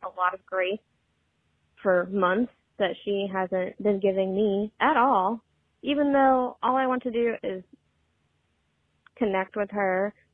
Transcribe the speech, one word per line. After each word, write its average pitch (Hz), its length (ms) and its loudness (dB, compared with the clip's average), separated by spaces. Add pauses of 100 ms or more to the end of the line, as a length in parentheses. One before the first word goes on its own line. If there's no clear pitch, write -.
a 190 40 -10 (100)
lot 180 160 0
of 185 120 -16
grace 190 340 -4 (1040)
for 180 300 2
months 196 420 2 (260)
that 180 240 0
she 202 280 -2
hasn't 185 520 -4
been 202 160 2
giving 190 340 0
me 208 460 0
at 208 180 2
all, 226 460 2 (380)
even 285 320 0
though 262 500 2
all 254 140 2
I 262 100 0
want 254 160 -2
to 247 80 -4
do 233 320 0
is 190 200 -6 (1500)
connect 190 400 -4
with 202 160 -4
her, 196 420 -2 (200)